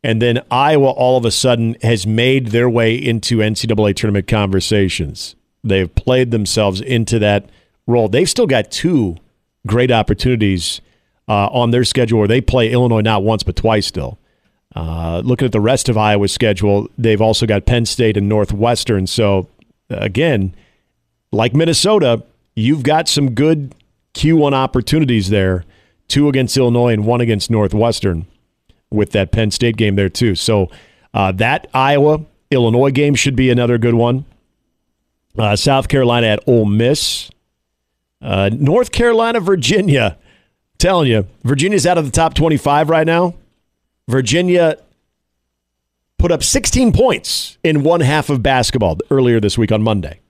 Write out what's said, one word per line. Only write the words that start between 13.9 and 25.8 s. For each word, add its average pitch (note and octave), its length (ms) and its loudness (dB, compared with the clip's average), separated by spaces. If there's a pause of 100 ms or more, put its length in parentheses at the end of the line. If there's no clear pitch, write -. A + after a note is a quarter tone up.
Uh, E2 500 -6
looking B2 200 0
at A2+ 60 -2
the G#2+ 80 0
rest B2 300 0
of A2 80 0
Iowa's G#2 340 2
schedule, G#2 560 0 (100)
they've A2 240 2
also A2 240 2
got G#2 200 -2
Penn A#2+ 200 2
State A2 300 0
and G2+ 140 0
Northwestern. G#2+ 760 0
So, G2 420 0 (420)
again, G2+ 680 -2 (760)
like A2 220 0
Minnesota, D#3+ 720 2 (320)
you've B2+ 280 0
got D#3 260 0
some C#3 220 0
good D3 440 0 (380)
Q D#3+ 240 2
one D3 160 2
opportunities C3 760 0
there, F#2+ 360 0 (420)